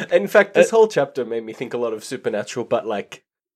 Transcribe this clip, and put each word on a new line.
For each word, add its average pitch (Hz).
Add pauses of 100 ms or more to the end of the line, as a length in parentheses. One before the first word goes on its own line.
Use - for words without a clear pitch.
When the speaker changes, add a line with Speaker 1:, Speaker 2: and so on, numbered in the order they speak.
(100)
Speaker 1:
In 202
fact, 202
this -
Speaker 2:
Uh, 226
Speaker 1:
whole 220
chapter 139
made 113
me 110
think 117
a 120
lot 117
of 107
Supernatural, 110
but, 113
like, - (320)